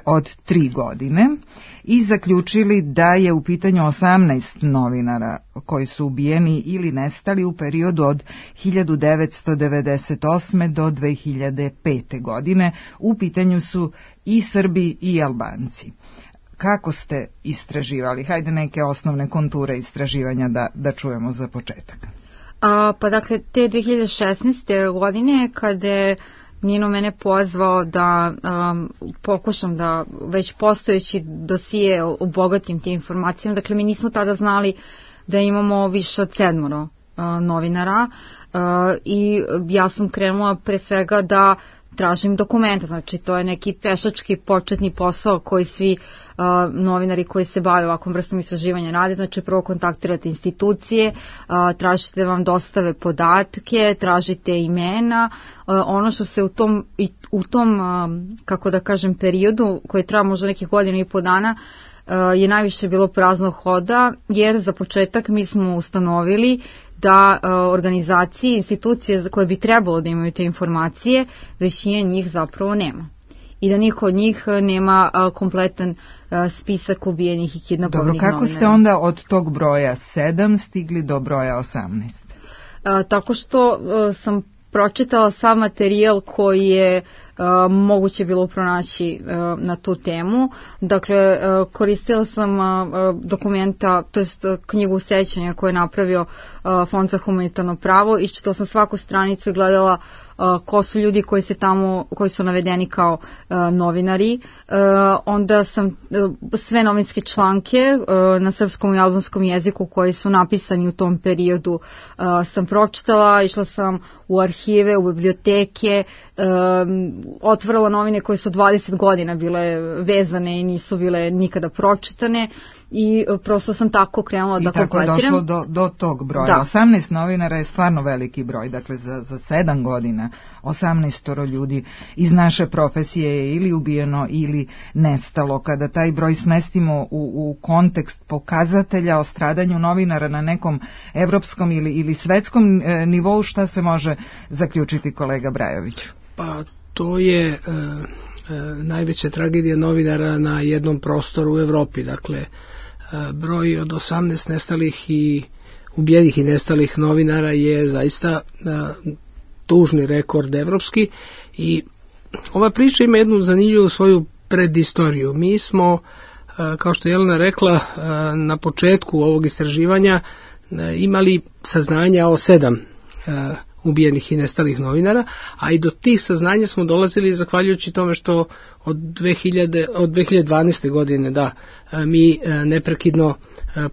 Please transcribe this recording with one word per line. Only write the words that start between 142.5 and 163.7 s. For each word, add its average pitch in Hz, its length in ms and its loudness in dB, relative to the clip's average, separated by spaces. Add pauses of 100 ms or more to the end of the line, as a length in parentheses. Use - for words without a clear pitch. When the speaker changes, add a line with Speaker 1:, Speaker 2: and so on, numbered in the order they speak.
Speaker 1:
e, 165 240 0
nivou, 180 380 2
šta 196 240 -2
se 185 140 -6
može 165 340 0 (340)
zaključiti, 151 640 -2
kolega 135 400 -4
Brajović? 92 440 -6 (400)
Speaker 3:
Pa 156 280 -10 (300)
to 175 240 -4
je, 175 320 2
e, 147 60 -4
e, 147 960 -10 (300)
najveća 165 460 -4
tragedija 160 480 0
novinara 156 600 0
na 151 240 0
jednom 151 380 0
prostoru 151 540 -2
u 156 60 2
Evropi. 151 440 0
Dakle, 131 360 -8
e, 139 80 -10 (880)
broj 165 460 -2
od 160 140 -6
osamnaest 165 560 -4
nestalih 160 580 -4
i 151 360 0 (520)
ubijenih 160 420 6
i 139 60 4
nestalih 147 560 2
novinara 156 520 2
je 147 360 2
zaista, 139 420 -2
e, 160 400 -6 (960)
tužni 160 400 6
rekord 143 500 0
evropski 180 520 0 (500)
i 160 260 -2 (680)
ova 208 160 2
priča 254 340 4
ima 233 140 6
jednu 220 240 4
zanimljivu 196 480 4